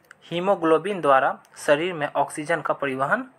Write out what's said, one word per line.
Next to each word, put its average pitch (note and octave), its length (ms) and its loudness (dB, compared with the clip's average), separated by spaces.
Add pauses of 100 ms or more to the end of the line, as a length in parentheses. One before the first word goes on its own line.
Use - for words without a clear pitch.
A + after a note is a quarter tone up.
(240)
hemoglobin F3 760 0
द्वारा C#3+ 360 4 (200)
शरीर D#3+ 360 0
में D3 140 -4
oxygen D3+ 540 -2
का D3+ 120 -2
परिवहन C#3+ 540 -2 (120)